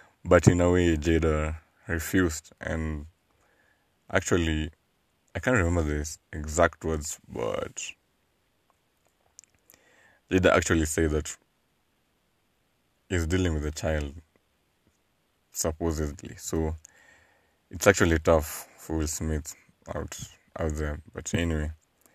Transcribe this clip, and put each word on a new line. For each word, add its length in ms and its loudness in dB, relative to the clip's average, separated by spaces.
But 240 6
in 140 6
a 100 6
way, 260 4
Jada 580 0
refused. 640 -2
And 460 -6
actually, 580 0
I 40 -8
can't 180 2
remember 260 2
the 160 -2
s-, 180 -8
exact 500 0
words, 360 -6
but 640 -6
Jada 200 6
actually 340 2
said 260 0
that 260 -4
he's 200 0
dealing 260 2
with 140 -2
a 40 -6
child, 440 -4
supposedly. 880 -4
So 380 -4
it's 160 -4
actually 320 6
tough 500 2
for 180 -4
Will 100 0
Smith 460 -6
out, 260 -10
out 120 -2
there. 300 -6
But 220 -12
anyway, 340 -2